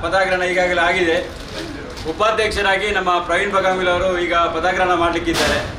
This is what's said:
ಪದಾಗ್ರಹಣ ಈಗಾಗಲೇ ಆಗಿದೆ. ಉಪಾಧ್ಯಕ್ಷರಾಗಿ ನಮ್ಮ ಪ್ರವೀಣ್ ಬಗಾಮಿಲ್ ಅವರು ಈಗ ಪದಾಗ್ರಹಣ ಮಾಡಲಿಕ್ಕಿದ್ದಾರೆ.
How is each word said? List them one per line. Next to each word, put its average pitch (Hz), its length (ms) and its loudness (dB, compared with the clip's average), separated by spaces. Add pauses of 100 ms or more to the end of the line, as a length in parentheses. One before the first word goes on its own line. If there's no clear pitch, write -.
ಪದಾಗ್ರಹಣ 185 400 2
ಈಗಾಗಲೇ 180 380 0
ಆಗಿದೆ. 175 380 2 (880)
ಉಪಾಧ್ಯಕ್ಷರಾಗಿ 202 840 0
ನಮ್ಮ 185 280 2
ಪ್ರವೀಣ್ 185 320 0
ಬಗಾಮಿಲ್ 185 360 2
ಅವರು 180 320 0
ಈಗ 170 160 0
ಪದಾಗ್ರಹಣ 175 580 2
ಮಾಡಲಿಕ್ಕಿದ್ದಾರೆ. 160 720 0 (140)